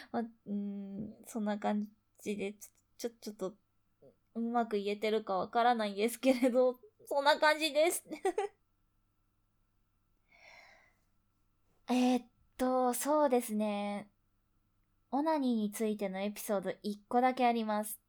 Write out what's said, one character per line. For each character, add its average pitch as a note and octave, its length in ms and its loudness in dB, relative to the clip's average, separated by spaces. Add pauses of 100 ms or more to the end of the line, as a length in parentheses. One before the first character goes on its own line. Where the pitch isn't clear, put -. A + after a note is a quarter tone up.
(120)
ま、 A#3+ 80 -2
う A3+ 100 -6 (180)
ー G#3 40 -6
ん、 G3+ 600 -8 (120)
そ A#3 140 -8
ん G#3 40 -2
な G#3 140 -2
感 G#3 280 -2 (360)
じ G#3 140 -6
で、 G3 180 -6
ち - 140 -20 (380)
ょ、 - 20 -4
ち - 0 -
ょ、 - 20 -10 (100)
ち G#3+ 100 -12
ょ - 20 -10
っ G#3 40 -14
と、 F#3 200 -8 (800)
う A3+ 60 -6
ま A#3 260 -2
く A3+ 100 -4
言 G3+ 180 -2
え - 20 -10
て G#3+ 140 -2
る G#3+ 140 0
か G3 120 -2
わ F#3 140 -2
か A#3 140 2
ら B3 100 6
な A3 120 -2
い G3+ 80 -4
ん - 20 -10
で G#3+ 120 0
す A#3+ 120 -8
け C4+ 140 4
れ B3 160 2
ど、 B3+ 300 2 (260)
そ C#4+ 140 -2
ん C#4 40 2
な D4 140 6
感 D#4 200 4
じ D4+ 140 -2
で D4+ 180 4
す。 - 180 -4
<laughs> F#4+ 460 -4 (3250)
え B3 280 4
ー B3 60 0
っ - 40 -20 (300)
と、 B3+ 380 2
そ D4 320 2
う - 20 6
で B3 140 4
す A3 120 -6
ね。 G#3 540 -4 (1040)
オ C4+ 100 0
ナ D#4+ 160 2
ニ B3+ 160 0
ー - 20 0
に G#3 160 0
つ A3+ 140 -4
い G#3+ 100 0
て G#3 120 -4
の F#3+ 120 -6
エ G#3 100 -2
ピ G#3 100 -12
ソ G#3 180 -2
ー - 20 -4
ド F#3+ 120 -4 (100)
一 G#3 260 -6
個 B3 120 2
だ B3+ 140 4
け B3+ 120 2
あ A#3 60 4
り A#3 120 -2
ま G#3+ 200 -2
す。 - 240 -12